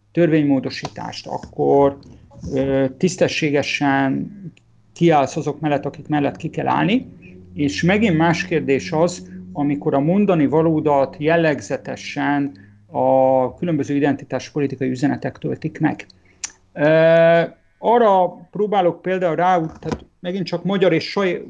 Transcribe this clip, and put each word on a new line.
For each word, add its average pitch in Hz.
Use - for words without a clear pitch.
törvénymódosítást, 143
akkor, 139
ö, 135
tisztességesen 139
kiállsz 156
azok 147
mellett, 147
akik 143
mellett 147
ki -
kell 139
állni, 156
és 143
megint 196
más 165
kérdés 135
az, 165
amikor 143
a 139
mondani 175
valódat 147
jellegzetesen 143
a 131
különböző 147
identitáspolitikai 135
üzenetek 127
töltik 151
meg. -
Ö, 165
arra 202
próbálok 185
például 180
rá, 180
tehát 160
megint 180
csak 160
magyar 185
és 160
saj-, 190